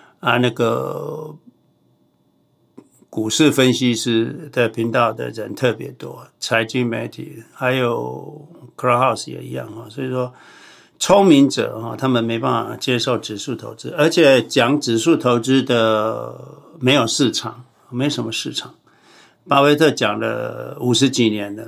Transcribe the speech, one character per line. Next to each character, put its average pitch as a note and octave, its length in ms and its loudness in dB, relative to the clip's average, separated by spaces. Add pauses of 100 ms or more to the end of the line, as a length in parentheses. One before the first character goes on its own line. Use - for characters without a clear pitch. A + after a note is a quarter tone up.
(200)
啊， B2 180 -6
那 B2 120 0
个 - 840 -6 (1800)
股 A2 180 -4
市 D3 220 4
分 B2+ 220 4
析 B2 220 0
师 B2 580 -2
的 A#2 160 2
频 A2+ 220 -4
道 A#2 220 2
的 A#2+ 180 -8
人 A2 240 -10
特 B2 180 0
别 - 180 -12
多， - 360 -16 (140)
财 A2+ 240 0
经 B2 220 -2
媒 A#2 220 -4
体 B2 340 -16 (100)
还 B2+ 200 -2
有 B2 760 -6 (280)
Clubhouse B2 540 0
也 - 120 -12
一 A#2+ 100 -14
样 A#2+ 180 -10
哈， A2+ 200 -16
所 B2+ 120 -10
以 C3 60 -6
说 B2+ 240 -4 (640)
聪 G3 280 4
明 C#3 220 8
者 A2+ 320 -4
哈， A#2 160 -10
他 C3 120 -2
们 A#2+ 160 2
没 A2+ 140 -2
办 A#2 300 -2
法 A#2 80 -10
接 B2 220 -2
受 A#2 200 -2
指 G#2+ 180 -10
数 B2 180 -8
投 A2+ 200 -12
资， - 240 -12
而 D3+ 100 4
且 C#3 340 6
讲 C3 380 2
指 A2+ 180 0
数 D#3+ 180 4
投 A#2+ 220 2
资 C3 240 2
的 A#2 960 -2 (200)
没 C3 160 2
有 A#2+ 120 2
市 A#2 240 0
场， - 340 -8 (260)
没 B2+ 180 -2
什 B2 160 -4
么 A2+ 60 -8
市 B2+ 220 -8
场。 - 220 -12 (760)
巴 C#3 140 4
菲 D3 120 6
特 D3+ 160 4
讲 A2+ 300 -2
了 A#2 600 -6
五 B2 140 2
十 C3 160 4
几 A#2 180 2
年 G2+ 260 -4
了 A2 140 -14